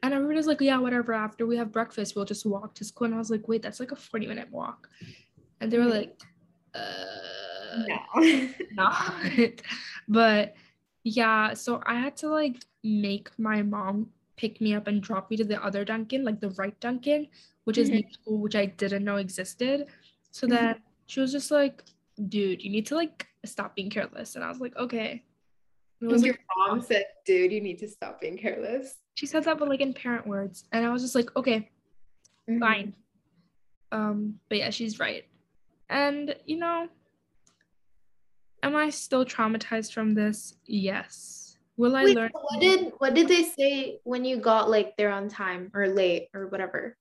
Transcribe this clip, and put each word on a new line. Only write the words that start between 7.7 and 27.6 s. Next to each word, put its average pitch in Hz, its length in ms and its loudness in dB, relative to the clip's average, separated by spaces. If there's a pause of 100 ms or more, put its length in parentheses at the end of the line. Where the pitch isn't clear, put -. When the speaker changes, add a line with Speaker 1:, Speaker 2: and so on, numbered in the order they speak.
Speaker 2:
No. 262 640 4 (120)
<laughs> - 100 -10
Speaker 1:
not." 202 420 2 (100)
<laughs> - 380 2 (480)
But 214 460 4 (480)
yeah, 220 500 2
so 240 320 -4
I 233 140 -2
had 277 180 -4
to, 311 120 -6
like, 302 340 0 (200)
make 208 540 -2
my 214 240 0
mom 208 500 -2 (260)
pick 220 240 -4
me 214 140 2
up 208 120 -4
and 208 140 0
drop 190 280 -6
me 226 80 -2
to 226 60 0
the 208 180 -2
other 196 220 -2
Dunkin', 226 400 -4
like, 214 160 -2
the 202 120 -6
right 196 280 -6
Dunkin', 277 480 -2 (380)
which 220 120 0
is 277 120 4
Speaker 2:
Mm-hmm. 220 80 4
Speaker 1:
near 208 140 0
school, - 280 -4
which 208 160 -4
I 202 120 2
didn't 196 360 -2
know 202 140 -2
existed. 247 720 -4 (440)
So - 160 -4
Speaker 2:
Mm-hmm. 240 80 4
Speaker 1:
then 233 200 2 (320)
she - 120 -6
was 262 140 0
just 285 180 -4
like, 285 320 2 (460)
"Dude, 196 340 0
you 202 60 -8
need 214 180 0
to, 285 80 -2
like, 320 320 -4 (160)
stop 208 320 -10
being 196 140 -6
careless." - 460 -8
And - 100 -8
I - 40 -6
was 254 120 -10
like, 247 160 -10
"Okay." 240 460 -6 (760)
And 226 100 -4
it 233 40 6
was 233 100 8
Speaker 2:
Your 247 120 4
Speaker 1:
like, - 40 -18 (180)
Speaker 2:
mom 202 240 2
said, 202 240 0 (200)
"Dude, 185 260 6
you 214 80 0
need 185 200 -6